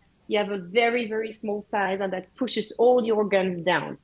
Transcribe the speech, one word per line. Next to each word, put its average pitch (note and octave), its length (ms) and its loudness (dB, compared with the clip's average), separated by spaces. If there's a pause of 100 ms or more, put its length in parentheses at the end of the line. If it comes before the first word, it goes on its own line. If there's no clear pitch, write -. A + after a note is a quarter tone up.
(280)
you G#3+ 100 -2
have G3+ 140 0
a G3+ 80 -4
very, A#3 480 0
very A3 240 -6
small G#3 300 -6
size G3 380 -2
and G3 140 -4
that F#3 220 -10
pushes A3 380 -4
all B3 300 6
your A3 140 2
organs F#3+ 460 0
down. D#3 400 0